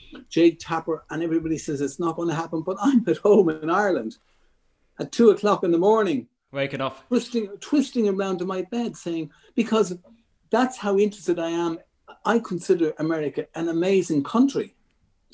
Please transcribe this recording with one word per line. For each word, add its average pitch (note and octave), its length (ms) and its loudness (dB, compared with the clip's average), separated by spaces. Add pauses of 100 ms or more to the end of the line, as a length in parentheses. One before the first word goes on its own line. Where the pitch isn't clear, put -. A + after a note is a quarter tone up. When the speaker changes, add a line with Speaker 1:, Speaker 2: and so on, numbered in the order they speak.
(300)
Speaker 1:
Jake E3 300 4
Tapper, D#3+ 500 -6
and D3+ 140 -6
everybody D#3+ 340 -2
says C#3+ 240 -6
it's C#3 180 -6
not E3+ 160 -2
gonna E3+ 200 -2
happen. E3 260 -6
But F#3 180 -4
I'm A#3+ 280 4
at E3 100 0
home G3+ 320 6
in D#3 200 -4
Ireland F3 480 0 (840)
at - 120 -6
two A#3 200 6
o'clock G3 320 2
in F3 80 2
the E3+ 60 4
morning, F#3 500 2 (240)
Speaker 2:
waking C#3 300 -4
up, - 280 -8
Speaker 1:
twisting, A3+ 400 -2 (100)
twisting C4 480 0
around F#3+ 340 -2
in F3+ 60 -6
my F#3 160 -6
bed A#3 340 -6
saying, E3 320 -6 (240)
because G#3+ 420 0 (540)
that's B3+ 280 0
how G3+ 200 -2
interested G3+ 400 0
I E3 120 -4
am. E3+ 280 -4 (480)
I A3+ 140 2
consider E3+ 580 0
America D#3 560 -4
an E3 160 -6
amazing E3 540 0
country, A3+ 500 0 (600)